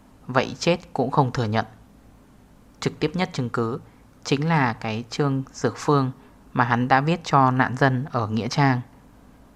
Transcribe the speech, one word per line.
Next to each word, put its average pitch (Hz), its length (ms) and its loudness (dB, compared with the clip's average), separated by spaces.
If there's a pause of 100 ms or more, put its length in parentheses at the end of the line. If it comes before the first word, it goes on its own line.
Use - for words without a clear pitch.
(260)
vậy 127 320 -2
chết 175 200 0 (140)
cũng 131 180 -2
không 127 220 2
thừa 123 120 -2
nhận. 110 200 0 (1160)
Trực - 200 -6
tiếp 151 140 -2
nhất 180 180 -4
chứng 120 180 -6
cứ 117 300 -4 (440)
chính 147 240 0
là 139 240 2
cái 110 380 -6
chương 135 320 -2 (100)
dược - 240 -2
phương 135 360 2 (400)
mà 127 120 2
hắn 120 240 0
đã 135 120 6
viết 165 240 0
cho 135 260 4
nạn 127 260 0
dân 131 360 2
ở 113 160 -2
Nghĩa 107 200 -2
Trang. 135 320 2 (760)